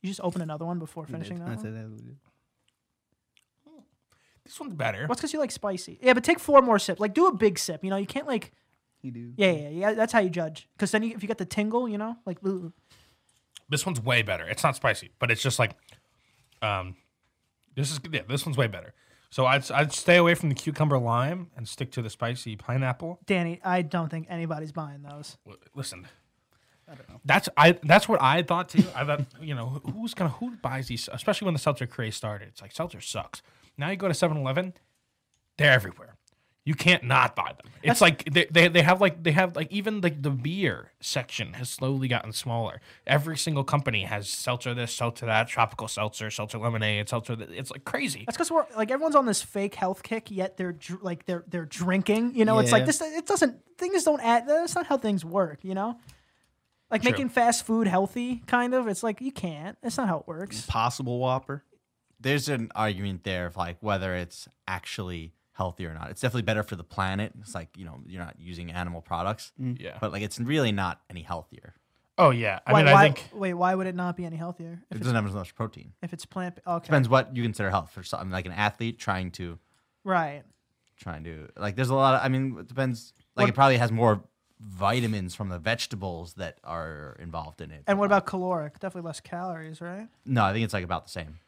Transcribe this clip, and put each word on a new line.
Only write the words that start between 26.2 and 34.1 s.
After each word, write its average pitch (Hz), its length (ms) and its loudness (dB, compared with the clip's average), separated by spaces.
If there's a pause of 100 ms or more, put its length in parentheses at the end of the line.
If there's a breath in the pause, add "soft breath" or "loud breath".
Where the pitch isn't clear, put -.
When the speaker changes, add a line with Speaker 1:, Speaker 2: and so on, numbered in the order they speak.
Speaker 2:
I 160 80 -20
don't - 140 -20
know. 127 160 -20
Speaker 3:
That's, 165 320 4
I, 160 160 10 (100)
that's 175 260 8
what 208 140 4
I 143 200 4
thought 170 260 -2
too. - 160 6 (100)
I 127 100 -4
thought, 147 180 -2 (100)
<laughs> - 80 -20
you 151 140 -6
know, 117 160 -6
who, 139 200 -8
who's 220 240 -8
gonna, 170 160 0
who 240 260 -8
buys 131 320 -6
these, 117 240 -6
especially 202 340 -2
when 180 80 0
the 143 60 -2
seltzer 135 260 0
craze 110 280 -6
started. 104 340 -8
It's - 140 -20
like, 95 100 -18
seltzer 165 280 -8
sucks. - 400 -10 (360 soft breath)
Now 147 140 -4
you 196 60 -4
go 190 100 -4
to 170 80 2